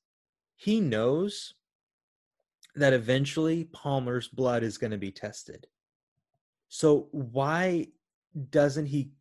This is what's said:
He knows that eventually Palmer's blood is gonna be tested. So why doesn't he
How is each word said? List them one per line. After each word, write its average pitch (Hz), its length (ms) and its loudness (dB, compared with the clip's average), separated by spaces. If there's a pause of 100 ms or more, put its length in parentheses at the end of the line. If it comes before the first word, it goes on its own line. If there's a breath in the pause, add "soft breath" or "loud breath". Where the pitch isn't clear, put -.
(560)
He 214 240 0
knows 143 760 0 (1200)
that 143 180 4
eventually 139 720 0
Palmer's 127 640 -4
blood 120 340 0
is 113 160 -4
gonna 107 200 -4
be 95 140 -8
tested. - 540 -14 (1040)
So - 420 4
why 151 760 -2 (640)
doesn't 147 360 2
he 139 340 -2